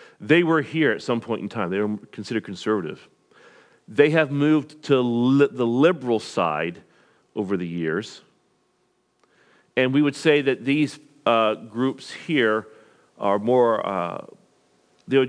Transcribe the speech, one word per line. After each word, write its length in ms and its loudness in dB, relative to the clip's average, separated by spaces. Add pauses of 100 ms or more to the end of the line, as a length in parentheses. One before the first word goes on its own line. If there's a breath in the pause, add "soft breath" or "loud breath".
(180 loud breath)
They 240 4
were 180 2
here 300 0
at 100 -4
some 200 -2
point 220 -6
in 40 -6
time. 220 -6
They 100 -2
were 180 -2 (140)
considered 320 -6
conservative. 640 -6 (800 soft breath)
They 220 4
have 220 2
moved 520 0
to 160 4
li-, 500 4
the 160 -2
liberal 540 2
side 640 -4 (540 soft breath)
over 220 -2
the 100 -4
years. 540 -6 (1500 soft breath)
And 160 2
we 120 2
would 120 0
say 260 2
that 240 -2
these, 340 -2 (260)
uh, 300 2
groups 560 -6
here 560 0 (500 soft breath)
are 220 0
more, 440 2
uh, 420 -6 (800)
they're 220 2